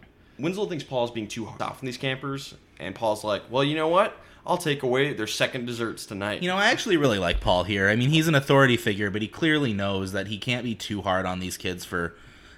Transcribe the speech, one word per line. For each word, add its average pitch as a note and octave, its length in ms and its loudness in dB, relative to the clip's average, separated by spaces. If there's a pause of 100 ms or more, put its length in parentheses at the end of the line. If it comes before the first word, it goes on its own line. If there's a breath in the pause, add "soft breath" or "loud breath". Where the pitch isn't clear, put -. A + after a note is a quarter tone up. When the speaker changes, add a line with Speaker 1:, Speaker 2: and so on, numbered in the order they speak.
(380 soft breath)
Speaker 1:
Winslow F#3 280 -2
thinks E3+ 180 -6
Paul's A#2+ 260 -2
being A2 180 -6
too A2 160 -8 (140)
soft - 240 -6
on C3+ 40 -8
these B2 120 -8
campers, C3+ 560 -6 (240)
and F#2+ 160 -8
Paul's G#2+ 280 0
like, G2+ 280 -2
"Well, C3 140 2
you D3 120 0
know D#3+ 120 0
what? F#3+ 280 2 (300 loud breath)
I'll F3 100 2
take D3 260 -2
away C3+ 300 2
their G#2+ 140 -4
second B2 400 -2
desserts A#2 400 -6
tonight." G2+ 360 -4
Speaker 2:
You F3 60 -2
know, F#3 80 0
I G3+ 120 4
actually A#3+ 280 2
really C3+ 220 4
like F2 220 2
Paul F2+ 240 4
here. G2 260 2
I A2 60 4
mean, B2 140 2
he's D#3+ 180 4
an E3 60 4
authority C#3 440 6
figure, G#2 320 0
but G#2 100 -4
he G#2+ 80 -2
clearly D3 460 0
knows G2 380 -2
that G2 160 -4
he G#2+ 100 -8
can't B2 260 -4
be A#2 100 -4
too G2+ 280 -6
hard F#2 240 2
on F#2 140 -2
these F#2 180 -6
kids F2+ 260 -6
for E2+ 300 -4 (440 loud breath)